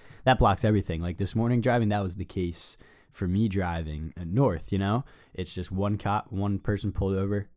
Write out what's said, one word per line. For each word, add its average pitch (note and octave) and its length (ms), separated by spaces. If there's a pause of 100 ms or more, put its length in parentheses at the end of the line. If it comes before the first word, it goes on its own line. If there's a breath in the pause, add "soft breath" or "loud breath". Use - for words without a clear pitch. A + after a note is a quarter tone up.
(220 loud breath)
that B2+ 160
blocks G#2 260
everything. F#2+ 380
Like F2 160
this F#2+ 160
morning A#2 260
driving, A#2 280
that G#2 140
was F2+ 120
the F#2 100
case - 520 (340 soft breath)
for - 160
me G2+ 220
driving, E2 680
uh, F2+ 80
north, F#2 480
you G2 60
know? G#2 260 (300 soft breath)
It's - 180
just F#2 200
one G2+ 260
cop, G#2 320
one G2 300
person G#2 320
pulled F#2+ 240
over G2 400